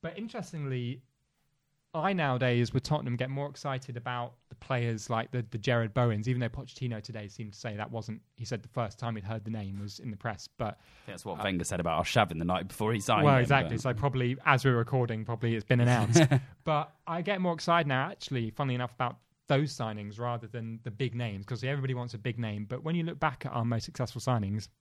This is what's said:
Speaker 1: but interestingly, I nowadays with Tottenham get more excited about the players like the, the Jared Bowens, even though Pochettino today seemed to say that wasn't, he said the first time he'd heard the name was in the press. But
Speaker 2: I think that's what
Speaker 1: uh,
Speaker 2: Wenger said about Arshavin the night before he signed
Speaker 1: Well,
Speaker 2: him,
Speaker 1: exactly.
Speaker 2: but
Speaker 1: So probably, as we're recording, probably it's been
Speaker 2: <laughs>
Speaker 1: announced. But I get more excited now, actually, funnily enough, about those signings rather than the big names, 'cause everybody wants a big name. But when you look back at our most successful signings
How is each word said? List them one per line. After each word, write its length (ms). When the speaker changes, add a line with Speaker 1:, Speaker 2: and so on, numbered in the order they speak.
Speaker 1:
but 160
interestingly, 840
I 200
nowadays 600
with 100
Tottenham 340
get 120
more 200
excited 480
about 380
the 80
players 540
like 220
the, 200
the 60
Jared 360
Bowens, 360
even 100
though 80
Pochettino 540
today 260
seemed 240
to 80
say 160
that 160
wasn't, 300
he 80
said 180
the 60
first 280
time 180
he'd 100
heard 180
the 80
name 300
was 180
in 100
the 60
press. 320
But 100
Speaker 2:
I 40
think 20
that's 180
what 160
Speaker 1:
uh, 20
Speaker 2:
Wenger 220
said 160
about 200
Arshavin 380
the 60
night 240
before 240
he 80
signed 240
Speaker 1:
Well, 100
Speaker 2:
him, 60
Speaker 1:
exactly. 340
Speaker 2:
but 60
Speaker 1:
So 120
probably, 520
as 180
we're 140
recording, 480
probably 280
it's 120
been 140
Speaker 2:
<laughs> 20
Speaker 1:
announced. 420
But 300
I 180
get 180
more 120
excited 340
now, 220
actually, 420
funnily 240
enough, 180
about 240
those 280
signings 420
rather 300
than 360
the 80
big 220
names, 320
'cause 200
everybody 280
wants 200
a 40
big 220
name. 300
But 160
when 100
you 80
look 160
back 260
at 60
our 140
most 180
successful 380
signings 480